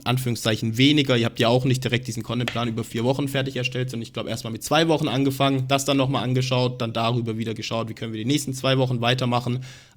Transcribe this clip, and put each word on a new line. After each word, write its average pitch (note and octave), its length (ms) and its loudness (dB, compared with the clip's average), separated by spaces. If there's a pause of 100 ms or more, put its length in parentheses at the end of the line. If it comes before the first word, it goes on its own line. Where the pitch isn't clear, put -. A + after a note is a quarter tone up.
Anführungszeichen A#2 720 0
weniger, C#3 400 6
ihr A#2 80 4
habt A#2 160 -2
ja A2+ 80 4
auch B2+ 160 4
nicht B2+ 180 2
direkt A#2+ 260 -2
diesen A2+ 140 -6
Contentplan A#2 460 -4
über A2 160 -4
vier A2+ 200 -4
Wochen C3+ 220 0
fertig C3+ 300 -4
erstellt, B2+ 320 -4
sondern A#2 140 -8
ich - 100 -14
glaub, A2 160 -8
erstmal A2+ 240 -6
mit A2 100 -10
zwei D#3+ 240 4
Wochen D#3 220 2
angefangen, C3+ 580 2
das C3+ 200 2
dann C#3 100 2
nochmal C3 280 2
angeschaut, B2+ 580 0
dann A2+ 100 -4
darüber A2+ 460 0
wieder A2+ 160 -4
geschaut, A2 340 -6
wie A2 60 -8
können A2+ 180 -8
wir A2 100 -6
die A2+ 40 -4
nächsten C#3 260 0
zwei C3 240 0
Wochen B2+ 240 0
weitermachen. A#2+ 600 0 (360)